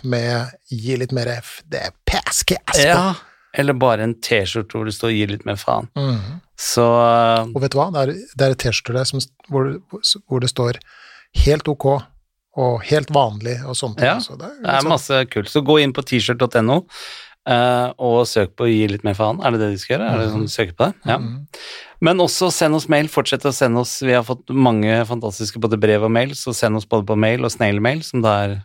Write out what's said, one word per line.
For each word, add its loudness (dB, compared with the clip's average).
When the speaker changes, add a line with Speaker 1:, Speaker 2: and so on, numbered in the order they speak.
Speaker 1:
med -4
Gi -6
litt -6
mer -2
F. -10
Det -6
er -10
pæske 0
ass 0
på. 6
Speaker 2:
Ja, 4
eller 2
bare 2
en 0
T-skjorte -2
hvor -4
det -4
står -4
«Gi 0
litt -6
mer -4
faen». -2
Speaker 1:
Mhm. -4
Speaker 2:
Så, 0
eh, 4
Speaker 1:
Og -6
vet -2
du 0
hva? 0
Det -2
er, 0
det 2
er 4
et -4
T-skjorte -4
der -2
som, -4
hvor, -2
hvor 0
det -2
står -2
«Helt 4
ok» -2
og 0
«Helt 2
vanlig» 2
og -10
sånne -6
ting. 2
Speaker 2:
Ja, 2
Speaker 1:
Så -12
det -14
er -14
Speaker 2:
det -6
er 2
Speaker 1:
liksom 2
Speaker 2:
masse 0
kult. -4
Så 0
gå 6
inn 0
på -4
T-shirt 0
dot 0
N 2
O, 4
eh, 2
og 2
søk 0
på 0
«Gi 4
litt -4
mer -2
faen». -2
Er 2
det 0
det -2
de -8
skal -2
gjøre? -2
Er 0
det -2
sånn -2
du -6
Speaker 1:
Mhm. -10
Speaker 2:
søker -4
på 2
det? 0
Ja. 0
Speaker 1:
Mhm. -8
Speaker 2:
Men 4
også 0
send 2
oss -2
mail. 4
Fortsett 0
å 2
sende 2
oss. -6
Vi 2
har 4
fått -8
mange 4
fantastiske -6
både 0
brev 4
og 2
mail, 2
så -6
send 0
oss -6
både 0
på 0
mail 2
og -2
snail 0
mail, 0
som -4
da 2
er -4